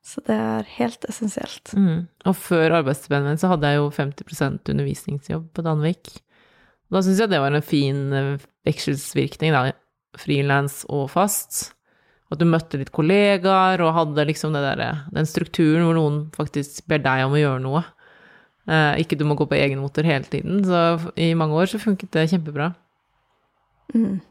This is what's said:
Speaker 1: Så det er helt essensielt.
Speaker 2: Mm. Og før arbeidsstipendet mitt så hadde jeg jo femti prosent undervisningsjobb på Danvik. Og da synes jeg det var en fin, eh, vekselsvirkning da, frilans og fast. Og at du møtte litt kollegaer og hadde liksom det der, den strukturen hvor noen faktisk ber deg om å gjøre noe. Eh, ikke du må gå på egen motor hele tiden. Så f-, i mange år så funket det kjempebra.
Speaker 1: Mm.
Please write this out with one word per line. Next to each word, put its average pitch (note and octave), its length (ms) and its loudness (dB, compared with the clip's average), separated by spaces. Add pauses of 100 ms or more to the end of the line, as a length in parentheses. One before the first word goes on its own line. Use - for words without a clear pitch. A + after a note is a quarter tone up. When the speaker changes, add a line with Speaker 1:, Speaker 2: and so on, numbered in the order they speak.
Speaker 1:
Så - 160 -12
det A3 160 0
er A3 280 -4 (100)
helt A#3 260 -4
essensielt. - 720 -8
Speaker 2:
Mm. F3 300 2 (180)
Og F#3 140 2
før E3 400 2
arbeidsstipendet C#3+ 560 0
mitt D#3 80 -2
så F#3 80 2
hadde D3+ 180 2
jeg C#3+ 80 2
jo D3 160 0
femti C#3+ 320 -6
prosent - 480 -4
undervisningsjobb C#3+ 800 -6
på E3 140 -8
Danvik. D#3 420 -2 (800)
Og F3+ 80 0
da F#3+ 80 4
synes F#3+ 160 4
jeg A3+ 80 2
det D#3 140 2
var C#3 100 2
en D3 140 0
fin, C#3 340 0 (160)
eh, C#3 300 -4 (180)
vekselsvirkning C#3+ 880 -2
da, C3 220 0 (420)
frilans C#3 720 -2
og C#3 240 -4
fast. - 600 -2 (560)
Og D3 80 -6
at - 20 -8
du E3+ 80 6
møtte D#3+ 320 0
litt - 160 -10
kollegaer F#3+ 880 4
og D#3+ 140 4
hadde D3+ 320 2
liksom D#3 260 -2
det C#3+ 80 -2
der, C#3 480 -4
den D#3 160 0
strukturen E3 560 2
hvor E3 160 4
noen D3 220 0 (100)
faktisk - 560 -8
ber D3+ 160 0
deg C3 220 2
om C#3+ 100 2
å D3+ 60 4
gjøre C3 240 0
noe. D3+ 180 -2 (840)
Eh, D#3 340 4
ikke D3+ 160 -2
du D3+ 100 0
må D3 80 2
gå D3+ 140 0
på C#3+ 80 2
egen C#3 240 0
motor D3+ 260 0
hele C#3 200 0
tiden. F#3+ 360 -2
Så F3+ 160 2 (140)
f-, E3 260 -6
i E3 160 2
mange D#3 220 0
år F#3+ 100 2
så G#3 140 -6
funket G3 340 -2
det D#3+ 160 2
kjempebra. D#3 400 -2 (1200)
Speaker 1:
Mm. G3 280 0 (100)